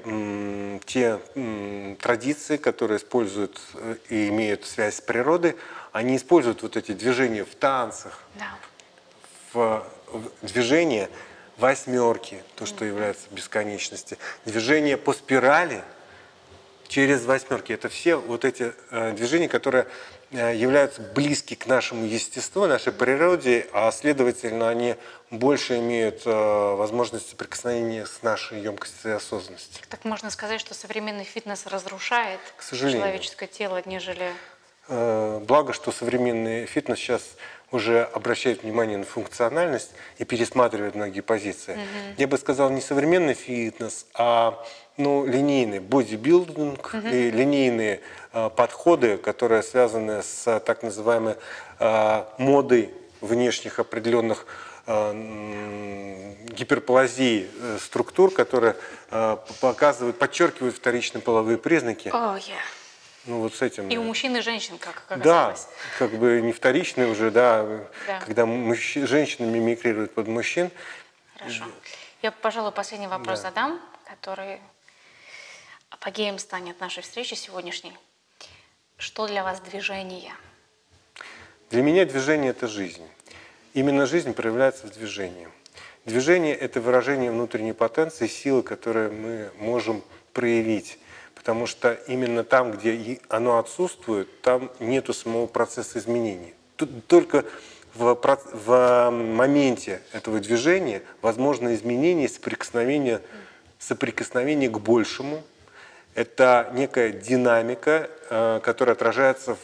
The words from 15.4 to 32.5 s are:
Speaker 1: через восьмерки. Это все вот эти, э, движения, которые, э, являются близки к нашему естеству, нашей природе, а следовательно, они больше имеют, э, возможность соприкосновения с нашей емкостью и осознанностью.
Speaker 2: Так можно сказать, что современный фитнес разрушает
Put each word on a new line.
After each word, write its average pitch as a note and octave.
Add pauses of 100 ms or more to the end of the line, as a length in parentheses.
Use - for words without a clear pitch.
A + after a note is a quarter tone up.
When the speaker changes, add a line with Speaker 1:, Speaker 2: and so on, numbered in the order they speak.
Speaker 1:
через C#3
восьмерки. C3
Это A2+
все E3
вот A#2+
эти, B2 (180)
э, A2+
движения, C3
которые, B2+ (460)
э, A#2
являются C3
близки C#3+
к -
нашему A#2+
естеству, A#2
нашей B2+
природе, C3+
а A2
следовательно, A#2+
они A#2+ (340)
больше B2+
имеют, A#2
э, G#2
возможность A2
соприкосновения A2+
с -
нашей A2
емкостью G#2
и -
осознанностью. F#2+
Speaker 2:
Так -
можно G#3+
сказать, A3
что A3
современный G#3+
фитнес G3+
разрушает F#3+ (180)